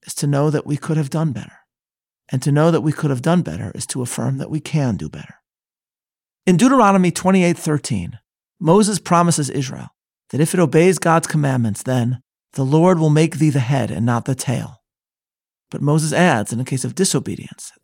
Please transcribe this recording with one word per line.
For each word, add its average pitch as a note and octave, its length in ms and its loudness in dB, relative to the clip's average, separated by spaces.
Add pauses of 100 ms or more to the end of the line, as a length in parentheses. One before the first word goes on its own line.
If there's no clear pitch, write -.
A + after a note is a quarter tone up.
is - 140 -14
to D3 100 -4
know C#3+ 240 2
that C#3+ 160 -2
we D3 100 -4
could D#3 200 -4
have D3 140 -2
done D#3+ 220 -2
better. - 260 -12 (680)
And B2+ 140 -4
to D3 100 0
know D#3 180 4
that D3+ 120 2
we D3+ 100 0
could D3 180 -2
have B2 120 -4
done E3+ 200 2
better - 320 -8
is - 120 -10
to C3+ 160 -6
affirm B2 360 -4
that - 120 -8
we D3+ 100 -6
can C3 360 -2
do D2+ 120 -8
better. - 280 -16 (1120)
In F#3 100 4
Deuteronomy G3 540 4
twenty-eight F3+ 480 2
thirteen, A2+ 600 -4 (400)
Moses F#3+ 400 2
promises E3+ 500 0
Israel C3 400 -8 (420)
that B2+ 100 -2
if D#3+ 140 0
it F3+ 60 2
obeys D#3+ 380 4
God's E3 280 2
commandments, C3 560 0
then B2 400 -2 (300)
"the C3+ 120 -2
Lord E3 340 4
will D#3 120 2
make D#3+ 280 2
thee D#3 120 2
the C3 100 0
head B2 300 -2
and G2 140 -4
not A#2 220 0
the C3+ 80 -2
tail." - 480 -6 (880)
But - 120 -8
Moses D3+ 300 0
adds, C3 400 2
in A2+ 80 -4
a C3 40 -4
case C3 200 -6
of B2 100 -6
disobedience, - 800 -4 (120)